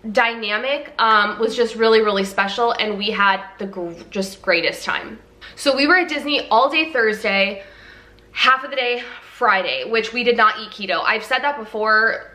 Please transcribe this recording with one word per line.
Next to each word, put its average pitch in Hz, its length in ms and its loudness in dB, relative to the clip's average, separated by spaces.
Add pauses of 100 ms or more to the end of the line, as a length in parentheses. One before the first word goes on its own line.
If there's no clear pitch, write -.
(120)
dynamic, 233 880 -2
um, 214 400 2
was 220 160 0
just 233 200 0
really, 220 260 4
really 202 220 2
special, 202 500 0
and 214 240 -2
we 202 120 -4
had 196 340 2 (140)
the 202 80 -8
gr-, 175 260 -8 (180)
just - 320 -6
greatest 170 440 0
time. - 340 -6 (360)
So 269 200 0
we 277 120 2
were 359 100 6
at 349 120 0
Disney 294 400 -4
all 254 200 6
day 311 220 0
Thursday, 202 720 0 (680)
half 254 320 2
of 285 60 -10
the 277 60 -8
day 247 280 -2 (300)
Friday, 156 560 0
which 220 240 -2
we 240 100 -2
did 233 140 2
not 214 220 4
eat 214 100 -12
keto. 180 340 -4
I've 220 200 0
said 262 160 -2
that 277 180 -2
before 214 760 0